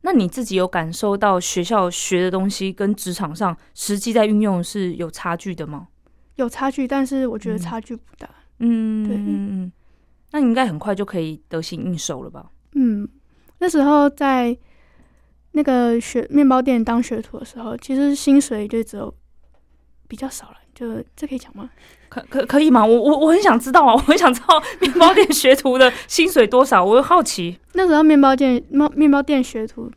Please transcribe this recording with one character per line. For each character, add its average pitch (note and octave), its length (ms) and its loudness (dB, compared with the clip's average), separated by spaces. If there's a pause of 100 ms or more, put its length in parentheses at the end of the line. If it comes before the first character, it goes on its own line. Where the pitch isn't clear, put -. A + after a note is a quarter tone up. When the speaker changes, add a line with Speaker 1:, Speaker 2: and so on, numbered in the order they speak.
Speaker 1:
那 F#4 60 0
你 A3 160 2
自 B3 160 -8
己 G3 140 -4
有 F3+ 100 0
感 E3 240 -4
受 G3+ 240 -2
到 G3+ 240 0
学 F3+ 240 -4
校 F#3+ 260 0
学 F3 320 -4
的 F#3 80 0
东 F#3+ 200 -2
西 F#3+ 240 -6
跟 G3+ 200 -2
职 F3+ 200 -8
场 E3+ 200 -8
上 F3 220 -4 (180)
实 - 240 -6
际 A3+ 140 -6
在 A3 140 2
运 G#3+ 160 0
用 G3 200 0
是 F#3 340 -6
有 E3+ 140 -10
差 E3+ 280 -8
距 F3+ 180 -12
的 D#3+ 100 -12
吗？ D3 220 -16 (480)
Speaker 2:
有 B3 140 -4
差 C4+ 200 -6
距， C4+ 160 -6
但 C4+ 220 -4
是 C4 180 -4
我 A3 140 -8
觉 F#3 140 -8
得 F3+ 40 -6
差 F3+ 220 -10
距 A3+ 160 -14
不 - 80 -20 (140)
大。 - 100 -20 (320)
Speaker 1:
嗯。 A3 460 -2
嗯， - 20 -4
Speaker 2:
对。 G#3 80 -4
Speaker 1:
嗯， G#3 100 -6
嗯， G3+ 260 -6
嗯。 F#3 200 -8 (600)
那 D4+ 100 -4
你 C4+ 40 2
应 A#3 80 2
该 B3+ 140 0
很 D#3 100 -6
快 G3+ 160 -6
就 G3 120 -6
可 F#3+ 160 -6
以 D#3+ 260 -10
得 D#3+ 140 -8
心 D#3+ 240 -12
应 F3 120 -6
手 C#3 240 -10
了 B2+ 80 -16
吧？ - 160 -20 (280)
Speaker 2:
嗯， A3 340 -2 (520)
那 F4 100 -2
时 D#4 140 2
候 C#4+ 260 4
在 C4 480 -2 (960)
那 D4+ 100 0
个 A#3+ 380 0
学-， - 280 -6
面 C#4+ 180 4
包 C4 140 4
店 B3+ 220 0
当 A#3 180 0
学 A3+ 200 -6
徒 - 180 -18
的 B3 60 -16
时 - 140 -20
候， A#3 180 -10
其 C4 180 -8
实 C#4+ 180 0
薪 C#4 280 4
水 G#3+ 260 -8
就 A3+ 160 -4
只 G#3+ 140 -14
有 - 160 -12 (960)
比 A3 80 -16
较 C4+ 100 -10
少 - 200 -16
了， - 80 -20 (200)
就， A3+ 260 -10 (140)
这 - 100 -10
可 C#4+ 80 -12
以 C4 40 -8
讲 - 180 -16
吗？ G#3 140 -18 (400)
Speaker 1:
可-， - 200 -12
可-， - 160 -4
可 C#4 140 0
以 D#4 100 4
吗？ A3+ 160 6
我， A3+ 160 4
我， D4 180 4
我 D#4 120 4
很 F#4 100 4
想 G4 180 4
知 C4 120 -6
道 E4 140 6
啊， A#3 80 6
我 A3+ 60 6
很 D#4 180 4
想 D4 160 4
知 A#3+ 80 -6
道 D#4+ 200 4 (200)
面 E4+ 120 0
包 E4+ 200 8
店 G4 180 4
学 C4+ 240 4
徒 C4 220 0
的 B3+ 140 6 (160)
薪 E4 220 0
水 C#4+ 160 4
多 B3 200 4
少， G3+ 180 4
我 A3 180 4
好 E4+ 200 4
奇。 F3 360 -8 (160)
Speaker 2:
那 F#4 140 0
时 E4 60 4
候 D4+ 100 4
面 D#4 160 6
包 C4+ 160 4
店、 C4 340 0
面-， D4 260 0
面 D4 160 4
包 C#4+ 100 2
店 C#4+ 220 -2
学 A3 240 -8
徒 A#3 300 -14